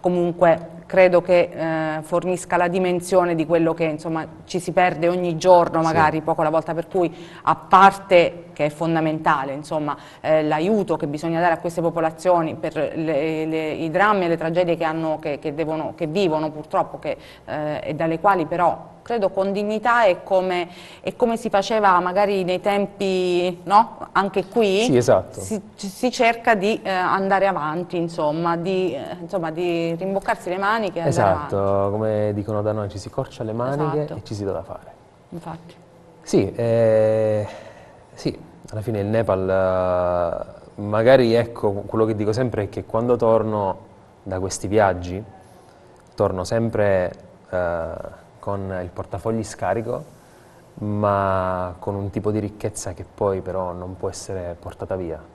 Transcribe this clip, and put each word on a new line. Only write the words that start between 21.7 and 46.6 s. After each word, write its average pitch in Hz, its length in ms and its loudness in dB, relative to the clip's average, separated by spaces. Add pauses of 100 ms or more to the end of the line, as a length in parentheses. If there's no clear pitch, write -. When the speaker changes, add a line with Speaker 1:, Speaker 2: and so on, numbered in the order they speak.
Speaker 1:
magari 190 440 0
nei 180 160 -2
tempi, 185 1040 0
no? 208 480 2
Anche 190 360 0
qui 208 340 2
Speaker 2:
Sì, 190 160 4
esatto. 110 420 4
Speaker 1:
si, 190 220 -6 (140)
ci, - 100 -12
si 247 240 -2
cerca 233 440 2
di, 208 280 0
eh, 190 80 -4
andare 190 560 2
avanti, 175 500 -2
insomma, 170 640 -2
di, 185 360 -2
eh, 120 260 -10
insomma, 170 300 -6
di 170 440 -2
rimboccarsi 196 560 -4
le 180 80 -4
maniche 202 400 -2
e 175 60 -4
andare 156 40 0
Speaker 2:
Esatto, 101 500 2
Speaker 1:
avanti. 98 340 0
Speaker 2:
come 107 420 0
dicono 104 260 -4
da 107 120 -2
noi, 104 180 -4
ci - 80 -10
si 101 100 -12
corcia - 360 -8
le 110 100 -6
maniche 143 480 -2
Speaker 1:
Esatto. - 180 -8
Speaker 2:
e - 40 -16
ci 113 100 -10
si 101 100 -6
dà 95 80 -2
da 82 100 -6
fare. - 300 -16 (380)
Speaker 1:
Infatti. 165 440 -14 (460)
Speaker 2:
Sì, 104 320 0
eh, 110 960 2 (640)
sì, - 260 -8 (320)
alla 107 120 -10
fine 107 180 -4
il 98 60 -2
Nepal, 101 420 0
eh, 92 1300 0
magari, 113 500 6
ecco, 113 380 0 (160)
quello 110 180 2
che 110 100 0
dico 104 200 0
sempre 110 300 -2
è 98 40 -6
che 98 160 -8
quando 120 320 0
torno 107 600 2 (440)
da 92 160 -6
questi 95 280 -6
viaggi, 95 580 0 (920)
torno 92 300 0
sempre, 104 680 0 (360)